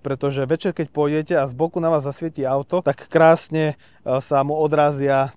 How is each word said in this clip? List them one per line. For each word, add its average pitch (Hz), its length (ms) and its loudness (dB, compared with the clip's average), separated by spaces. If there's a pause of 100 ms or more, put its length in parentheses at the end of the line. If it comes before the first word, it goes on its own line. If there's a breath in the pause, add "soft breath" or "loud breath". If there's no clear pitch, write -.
pretože 135 400 -4
večer, 160 320 -4
keď 151 160 -6
pôjdete 151 400 -2
a 139 160 0
z 123 80 -12
boku 165 240 -4
na 165 80 0
vás 156 160 0
zasvietí 143 400 -8
auto, 139 400 -2
tak - 240 -2
krásne, 160 640 4
e, - 480 -6
sa 139 240 0
mu 147 160 -4
odrazia 143 760 2